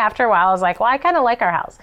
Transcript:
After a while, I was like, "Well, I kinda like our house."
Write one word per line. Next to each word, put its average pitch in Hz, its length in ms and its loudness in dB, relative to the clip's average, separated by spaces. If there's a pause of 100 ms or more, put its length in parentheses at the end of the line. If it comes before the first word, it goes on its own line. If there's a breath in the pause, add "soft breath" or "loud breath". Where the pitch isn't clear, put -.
After 214 160 -4
a 233 40 2
while, 185 200 2
I 190 40 2
was 185 80 0
like, 180 200 -2
"Well, 226 100 0
I 269 80 -2
kinda 339 240 0
like 240 180 0
our 185 100 0
house." - 320 -6